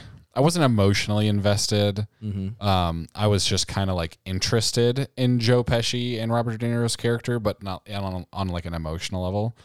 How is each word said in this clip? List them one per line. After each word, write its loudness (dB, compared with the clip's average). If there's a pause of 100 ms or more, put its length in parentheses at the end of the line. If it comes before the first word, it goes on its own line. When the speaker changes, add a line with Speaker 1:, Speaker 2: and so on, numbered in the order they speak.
(340)
Speaker 1:
I 0
wasn't 4
emotionally 4
invested. 2 (160)
Speaker 2:
Mm-hmm. -6
Speaker 1:
Um, 0
I 0
was 2
just 0
kinda, -2
like, -4
interested 0
in 2
Joe 4
Pesci -2
and -2
Robert -2
De -2
Niro's 0
character, -2
but -2
not -10
on, -6
on, -2
like, -4
an -6
emotional -4
level. -2